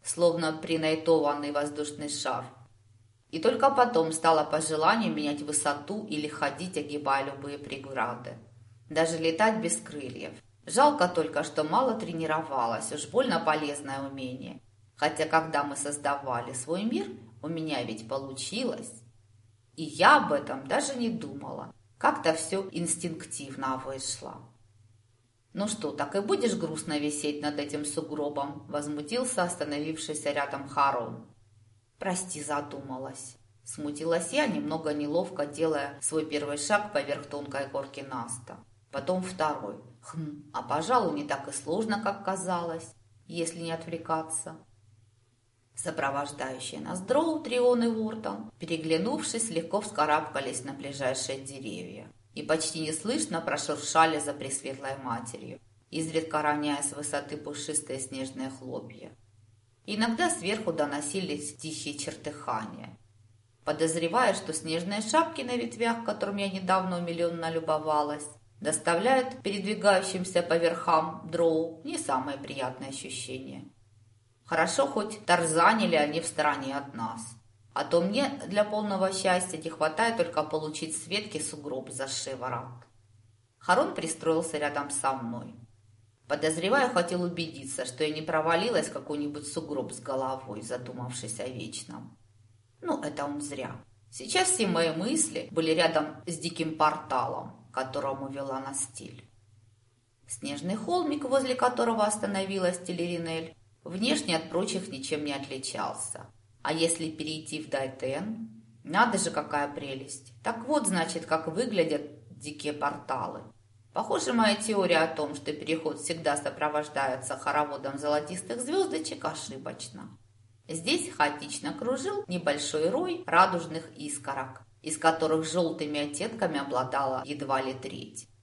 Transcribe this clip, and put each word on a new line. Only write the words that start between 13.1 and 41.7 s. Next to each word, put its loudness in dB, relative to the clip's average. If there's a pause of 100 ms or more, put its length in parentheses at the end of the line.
полезное 0
умение. -8 (340)
Хотя, 2
когда 4
мы -4
создавали -2
свой -2
мир, 0 (360)
у -6
меня -2
ведь -6
получилось. -4 (720)
И -6
я 8
об 4
этом -2
даже 0
не 0
думала. -8 (240)
Как-то 4
все -2
инстинктивно -4
вышло. -8 (1000)
"Ну 0
что, -4
так -2
и 2
будешь 2
грустно -2
висеть -2
над -2
этим -4
сугробом?" -4
возмутился 0
остановившийся -2
рядом -2
Харон. 0 (760)
"Прости, -2
задумалась". -6 (280)
Смутилась -2
я, 4
немного 0
неловко 0
делая 0
свой 0
первый -2
шаг 2
поверх 0
тонкой -6
корки -6
наста. -8 (320)
Потом 0
второй. 0 (260)
Хм, -8
а, -4
пожалуй, 4
не -2
так -4
и -8
сложно, -2